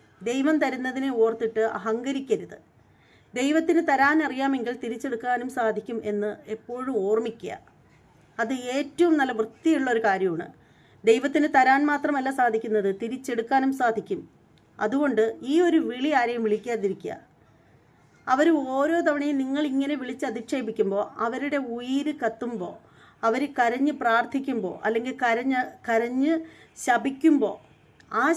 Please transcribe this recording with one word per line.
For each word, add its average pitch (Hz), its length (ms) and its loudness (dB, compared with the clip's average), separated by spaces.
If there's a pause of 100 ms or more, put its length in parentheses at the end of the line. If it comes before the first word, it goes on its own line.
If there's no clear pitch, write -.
(280)
ദൈവം 269 340 2
തരുന്നതിനെ 262 480 -2 (120)
ഓർത്തിട്ട് 226 420 0 (140)
അഹങ്കരിക്കരുത്. 233 800 -4 (760)
ദൈവത്തിന് 320 560 2
തരാൻ 277 260 4 (100)
അറിയാമെങ്കിൽ 262 560 -2
തിരിച്ചെടുക്കാനും 240 720 -4
സാധിക്കും 226 420 -2 (120)
എന്ന് 208 200 -2 (240)
എപ്പോഴും 254 400 -6 (120)
ഓർമ്മിക്കുക. 220 520 -2 (800)
അത് 233 160 -2 (200)
ഏറ്റവും 320 460 2
നല്ല 262 200 0
വൃത്തിയുള്ള 269 540 0
ഒരു 226 120 0
കാര്യമാണ്. 185 400 0 (580)
ദൈവത്തിന് 269 520 4
തരാൻ 262 240 6 (100)
മാത്രമല്ല 285 380 0 (100)
സാധിക്കുന്നത്, 220 520 2 (120)
തിരിച്ചെടുക്കാനും 262 800 0
സാധിക്കും. 214 400 0 (580)
അതുകൊണ്ട് 233 460 2 (280)
ഈ - 20 4 (120)
ഒരു 330 120 6 (100)
വിളി 254 220 -2 (100)
ആരെയും 240 260 0
വിളിക്കാതിരിക്കുക. 208 680 -2 (1120)
അവർ 269 200 4 (280)
ഓരോ 294 220 2 (100)
തവണയും 294 360 0
നിങ്ങൾ 269 200 -2 (100)
ഇങ്ങനെ 277 280 0
വിളിച്ച് 262 300 -8
അധിക്ഷേപിക്കുമ്പോൾ 214 720 -2 (220)
അവരുടെ 269 320 -2 (180)
ഉയിര് 269 360 -2 (100)
കത്തുമ്പോൾ, 220 520 -6 (540)
അവർ 247 140 0 (160)
കരഞ്ഞ് 254 420 2
പ്രാർത്ഥിക്കുമ്പോൾ, 233 760 0 (120)
അല്ലെങ്കിൽ 233 360 -2
കരഞ്ഞ്, 254 380 0 (280)
കരഞ്ഞ് 247 440 0 (500)
ശപിക്കുമ്പോൾ, 262 720 2 (680)
ആ - 20 2 (120)